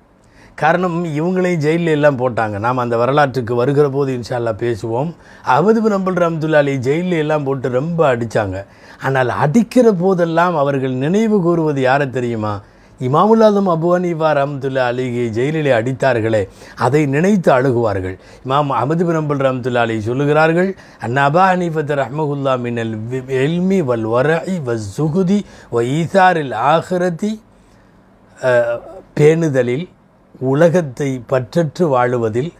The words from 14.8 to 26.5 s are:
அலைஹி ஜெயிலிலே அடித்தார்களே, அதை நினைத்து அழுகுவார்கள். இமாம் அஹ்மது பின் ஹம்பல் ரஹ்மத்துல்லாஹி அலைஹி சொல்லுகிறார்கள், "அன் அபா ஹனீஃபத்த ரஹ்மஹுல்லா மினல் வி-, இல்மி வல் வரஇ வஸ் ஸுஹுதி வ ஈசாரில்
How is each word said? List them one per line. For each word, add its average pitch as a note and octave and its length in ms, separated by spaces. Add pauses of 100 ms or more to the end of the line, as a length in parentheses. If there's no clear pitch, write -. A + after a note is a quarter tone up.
அலைஹி A#2+ 420
ஜெயிலிலே C#3 420
அடித்தார்களே, A2+ 760 (280)
அதை C#3 300
நினைத்து E3+ 460
அழுகுவார்கள். A2+ 680 (280)
இமாம் C#3 240
அஹ்மது C#3 360
பின் E3 120
ஹம்பல் C#3+ 260
ரஹ்மத்துல்லாஹி B2 420
அலைஹி A2+ 200
சொல்லுகிறார்கள், D#3 640 (280)
"அன் A#2 160
அபா C#3+ 240
ஹனீஃபத்த D#3+ 640
ரஹ்மஹுல்லா C#3 540
மினல் A#2 400 (120)
வி-, C3 200
இல்மி E3+ 540
வல் A#2 220
வரஇ D#3 600
வஸ் A2+ 360
ஸுஹுதி F3+ 380 (320)
வ A#2 80
ஈசாரில் D#3+ 720